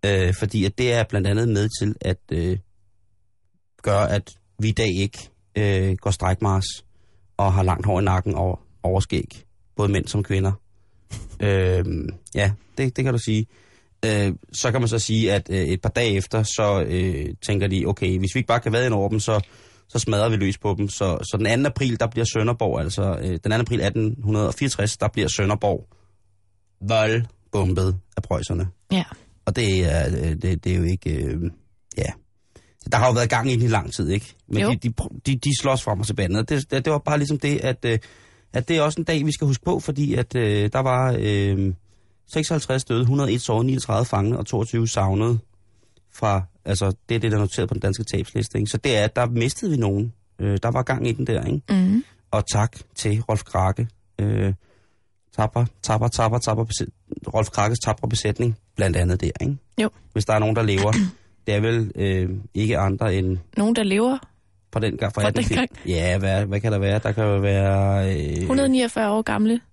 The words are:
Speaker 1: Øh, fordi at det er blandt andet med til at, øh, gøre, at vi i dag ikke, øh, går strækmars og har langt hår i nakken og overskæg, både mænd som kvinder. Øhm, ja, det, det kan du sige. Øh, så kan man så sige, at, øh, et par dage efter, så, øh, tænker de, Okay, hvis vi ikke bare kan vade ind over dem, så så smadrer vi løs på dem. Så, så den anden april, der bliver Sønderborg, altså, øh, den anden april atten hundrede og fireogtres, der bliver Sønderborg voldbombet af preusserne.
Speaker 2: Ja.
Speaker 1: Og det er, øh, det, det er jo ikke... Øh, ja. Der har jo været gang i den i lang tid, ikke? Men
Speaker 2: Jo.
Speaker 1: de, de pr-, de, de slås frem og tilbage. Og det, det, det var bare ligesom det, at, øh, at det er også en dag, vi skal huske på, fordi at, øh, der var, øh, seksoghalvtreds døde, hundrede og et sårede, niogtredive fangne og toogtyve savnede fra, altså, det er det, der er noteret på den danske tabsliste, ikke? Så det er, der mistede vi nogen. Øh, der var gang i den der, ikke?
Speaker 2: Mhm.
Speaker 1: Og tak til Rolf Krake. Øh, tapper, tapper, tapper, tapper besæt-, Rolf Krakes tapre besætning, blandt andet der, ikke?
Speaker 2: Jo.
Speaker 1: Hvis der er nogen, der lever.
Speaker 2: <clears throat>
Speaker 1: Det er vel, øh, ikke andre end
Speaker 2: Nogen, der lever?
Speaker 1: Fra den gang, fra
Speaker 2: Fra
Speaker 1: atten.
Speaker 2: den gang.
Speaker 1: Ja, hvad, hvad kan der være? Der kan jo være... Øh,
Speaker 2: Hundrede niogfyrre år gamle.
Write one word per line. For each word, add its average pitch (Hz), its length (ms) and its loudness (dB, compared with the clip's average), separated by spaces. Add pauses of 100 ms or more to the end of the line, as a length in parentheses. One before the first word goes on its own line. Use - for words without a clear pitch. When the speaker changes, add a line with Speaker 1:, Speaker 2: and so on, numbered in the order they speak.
Speaker 1:
Øh, 95 340 4
fordi 104 260 0
at 107 120 -2
det 123 160 2
er 117 100 2
blandt 101 240 0
andet 110 220 2
med 104 200 2 (120)
til 104 200 0
at, 90 160 -2 (140)
øh, 87 260 0 (1200)
gøre, 101 300 2
at 101 200 -4 (280)
vi 107 100 0
i - 20 0
dag 107 240 0
ikke, 98 340 -4 (260)
øh, 95 420 2
går - 140 -2
strækmars 95 540 0 (720)
og 98 160 2
har 95 100 4
langt 92 220 0
hår 98 140 2
i 101 40 0
nakken 92 320 0
og 90 240 -2 (240)
overskæg, - 600 -2 (320)
både 104 160 0
mænd 95 160 0
som 104 160 -2
kvinder. 95 280 0 (880)
Øhm, 92 680 0 (260)
ja, 101 160 2 (260)
det, 131 180 -2
det 135 80 -2
kan 127 100 0
du 117 60 0
sige. 110 280 -2 (580)
Øh, 101 280 2 (200)
så - 180 -2
kan 123 100 0
man 120 60 0
så 110 120 0
sige, 110 340 2
at, 98 160 -2
øh, 95 80 -2 (100)
et 90 140 -2
par 110 80 -2
dage 113 260 0
efter, 110 280 0
så, 104 440 0
øh, 87 540 -2
tænker 101 260 0
de, 95 180 0
Okay, 92 340 0
hvis 92 160 -2
vi 135 40 0
ikke - 80 -4
bare 120 120 2
kan 117 120 -2
vade 120 140 2
ind 120 80 0
over 101 160 0
dem, 110 100 0
så 104 220 0 (480)
så 120 100 -4
smadrer 107 300 2
vi 110 60 2
løs 98 220 0
på 101 200 -2
dem. 101 120 -2
Så, 95 320 -2
så - 160 -8
den 107 80 0
anden 117 200 2
april, 127 340 0
der 117 80 2
bliver 113 260 0
Sønderborg, 110 460 0
altså, 98 420 -2
øh, - 40 -6 (180)
den 101 80 0
anden 113 100 2
april 120 200 0
atten 110 420 0
hundrede 107 240 2
og 82 60 -2
fireogtres, 107 440 -2
der 107 100 -2
bliver 104 200 -2
Sønderborg 101 600 0 (960)
voldbombet 101 1160 0 (200)
af - 60 -6
preusserne. - 440 -4 (240)
Speaker 2:
Ja. 185 120 0 (420)
Speaker 1:
Og 92 100 -2
det 95 300 2 (100)
er, 80 120 2
øh, 80 340 -2
det, 90 220 -2
det 90 80 0
er 90 60 2
jo 87 60 2
ikke... 82 400 -2
Øh, 82 280 -4 (460)
ja. - 60 -2 (880)
Der 120 60 2
har 117 100 4
jo 123 60 4
været 120 160 2
gang 123 220 0
i 123 40 2
den 117 60 2
i 120 60 2
lang 110 260 0
tid, 82 160 -4
ikke? 101 260 -4 (120)
Men - 140 0
Speaker 2:
Jo. - 80 2
Speaker 1:
de, 117 60 0
de 117 260 -4
pr-, - 240 -8
de, 135 100 0
de 123 140 -2 (120)
slås 135 220 0
frem 104 160 -2
og 110 80 -2
tilbage. 98 320 0
Og 113 100 -2
det, 143 220 -2
det, 135 140 -2
det 156 80 2
var 147 60 0
bare 147 180 0
ligesom 147 220 -2
det, 143 200 0
at, 131 260 -4
øh, 113 140 2 (540)
at 123 140 -2
det 170 100 0
er 156 40 2
også 151 200 0
en - 20 -2
dag, 156 220 0
vi 151 60 2
skal 147 160 0
huske 135 180 0
på, - 140 0
fordi 147 340 -2
at, 123 220 -2
øh, 104 380 2
der 131 60 2
var, 127 400 2
øh, 98 540 2 (540)
seksoghalvtreds 151 580 -2
døde, 123 200 0
hundrede 139 220 2
og 104 60 2
et 120 80 0
sårede, 117 260 0
niogtredive 123 380 0
fangne 104 320 0
og - 80 -4
toogtyve 117 420 0
savnede 104 520 2 (760)
fra, 98 280 0 (240)
altså, 95 280 0 (160)
det 117 60 0
er 113 40 2
det, 110 120 0
der 107 60 2
er 104 40 2
noteret - 280 -2
på - 40 -2
den - 80 -4
danske 101 220 0
tabsliste, - 540 -4
ikke? 104 140 -2
Så 113 60 -4
det 120 200 2
er, 104 100 4
der 123 180 0
mistede 120 460 0
vi 143 60 2
nogen. 107 360 0 (260)
Øh, 101 240 0
der 117 80 0
var 127 120 0
gang 123 240 -2
i 117 40 0
den 127 160 -4
der, 113 180 0
ikke? 139 240 -2
Speaker 2:
Mhm. 196 340 4 (280)
Speaker 1:
Og 104 200 0
tak 107 260 0 (180)
til 107 260 -2
Rolf 110 220 -2
Krake. 95 440 -2 (320)
Øh, 104 340 0 (840)
tapper, 113 300 0 (180)
tapper, 110 240 0
tapper, 117 320 2
tapper 113 240 0
besæt-, 113 260 -6 (440)
Rolf 110 160 0
Krakes 107 300 0
tapre 113 300 0
besætning, 113 480 0 (180)
blandt 92 220 2
andet 90 240 2
der, - 100 0 (100)
ikke? 139 160 -2 (240)
Speaker 2:
Jo. 214 80 2 (240)
Speaker 1:
Hvis 110 120 0
der 110 80 2
er 107 60 4
nogen, 107 160 2
der 113 80 2
lever. 101 340 2
Speaker 2:
<clears throat> 214 40 4 (460)
Speaker 1:
Det 104 80 0
er 104 60 2
vel, 113 340 0
øh, 95 340 0 (240)
ikke 107 240 0
andre 98 380 0
end 92 220 0 (200)
Speaker 2:
Nogen, 220 180 2
der 226 80 0
lever? 220 340 2 (560)
Speaker 1:
Fra 110 60 0
den 107 180 -2
gang, 107 160 -2
fra 104 80 -2
Speaker 2:
Fra 104 60 2
Speaker 1:
atten. 107 160 0
Speaker 2:
den 107 120 2
gang. 254 140 0 (180)
Speaker 1:
Ja, 90 300 2
hvad, 98 280 2
hvad 98 140 -2
kan 107 120 0
der 101 80 0
være? 101 200 2
Der 107 120 -2
kan 110 120 0
jo 101 160 2
være... 98 760 2 (260)
Øh, - 60 -2
Speaker 2:
Hundrede 269 220 2
niogfyrre 233 420 2
år 214 100 2
gamle. 220 400 0 (100)